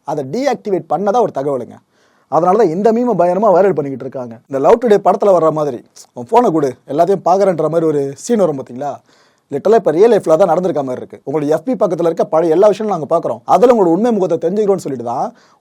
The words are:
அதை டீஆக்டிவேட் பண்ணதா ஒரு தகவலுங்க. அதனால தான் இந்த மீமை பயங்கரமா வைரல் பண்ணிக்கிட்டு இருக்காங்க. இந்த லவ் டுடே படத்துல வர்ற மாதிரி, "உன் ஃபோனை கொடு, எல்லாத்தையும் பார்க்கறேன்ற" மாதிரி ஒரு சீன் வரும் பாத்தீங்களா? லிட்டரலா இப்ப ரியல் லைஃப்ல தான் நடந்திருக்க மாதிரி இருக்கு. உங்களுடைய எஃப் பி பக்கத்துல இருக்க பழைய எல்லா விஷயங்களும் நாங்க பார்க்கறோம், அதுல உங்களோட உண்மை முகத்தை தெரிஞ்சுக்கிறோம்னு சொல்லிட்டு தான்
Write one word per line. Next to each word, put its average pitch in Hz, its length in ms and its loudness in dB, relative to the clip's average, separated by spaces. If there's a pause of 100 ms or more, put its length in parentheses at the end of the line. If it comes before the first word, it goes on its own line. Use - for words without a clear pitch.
அதை 147 200 -6
டீஆக்டிவேட் 208 640 -4
பண்ணதா 202 320 0
ஒரு 190 140 0
தகவலுங்க. 139 380 -6 (560)
அதனால 175 300 2
தான் 214 100 4
இந்த 202 240 0
மீமை 233 260 0
பயங்கரமா 180 320 2
வைரல் 185 240 4
பண்ணிக்கிட்டு 139 260 -6
இருக்காங்க. 123 460 -12
இந்த 135 220 0
லவ் 233 160 4
டுடே 202 220 2
படத்துல 208 220 2
வர்ற 160 240 4
மாதிரி, 147 320 -6 (280)
"உன் 123 180 -14
ஃபோனை 233 200 4
கொடு, 147 240 -2 (120)
எல்லாத்தையும் 170 380 0
பார்க்கறேன்ற" 175 440 2
மாதிரி 165 180 0
ஒரு 143 300 -2
சீன் 233 220 -2
வரும் 147 260 0
பாத்தீங்களா? 127 320 -10 (540)
லிட்டரலா 185 240 0
இப்ப 185 160 2
ரியல் 202 220 4
லைஃப்ல 185 240 2
தான் - 20 0
நடந்திருக்க 170 440 0
மாதிரி 123 240 -8
இருக்கு. 104 180 -20
உங்களுடைய 147 320 -2
எஃப் 156 80 -6
பி 240 200 -2
பக்கத்துல 170 200 -2
இருக்க 170 200 0
பழைய 160 300 0
எல்லா 190 120 4
விஷயங்களும் 196 420 -2
நாங்க 151 100 0
பார்க்கறோம், 139 260 -6
அதுல 190 300 4
உங்களோட 202 120 2
உண்மை 202 260 2
முகத்தை 175 380 -2
தெரிஞ்சுக்கிறோம்னு 202 260 0
சொல்லிட்டு 147 280 -8
தான் 190 300 -6 (260)